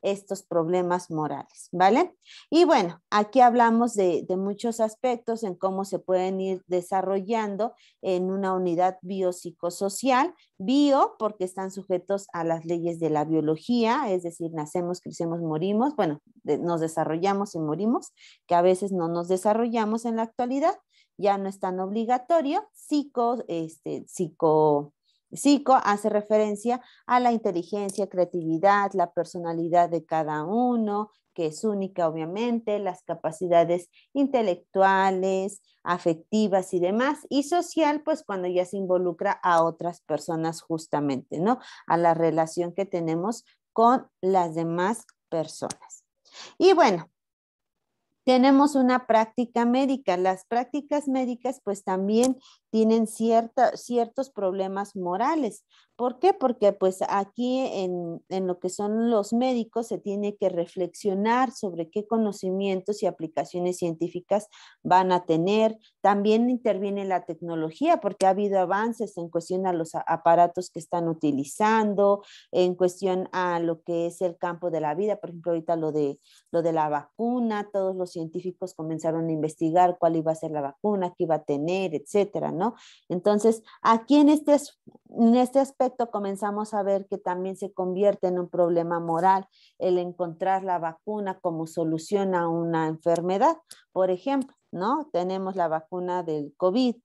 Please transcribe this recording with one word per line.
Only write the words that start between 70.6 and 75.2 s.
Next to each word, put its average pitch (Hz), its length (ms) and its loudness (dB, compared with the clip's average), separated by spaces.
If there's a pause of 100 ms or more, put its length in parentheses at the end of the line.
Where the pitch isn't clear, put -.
que - 100 -10
están 170 280 -4
utilizando, 202 1160 0 (280)
en 180 240 2
cuestión 185 560 0
a 180 280 -2
lo 165 240 -2
que 170 240 -2
es 170 140 -8
el 175 140 -2
campo 175 360 -4
de 160 100 -2
la 151 140 -2
vida. 208 200 -2
Por - 140 -12